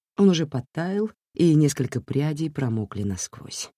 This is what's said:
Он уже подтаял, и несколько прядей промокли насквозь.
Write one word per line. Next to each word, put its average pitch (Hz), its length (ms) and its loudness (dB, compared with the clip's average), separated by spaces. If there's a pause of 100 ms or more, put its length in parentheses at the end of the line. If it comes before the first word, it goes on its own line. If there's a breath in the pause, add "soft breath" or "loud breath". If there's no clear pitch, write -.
(180)
Он 196 120 6
уже 165 180 2
подтаял, 185 640 -4 (220)
и 165 220 4
несколько 147 440 2
прядей 151 500 -4
промокли 113 540 -4
насквозь. - 760 -10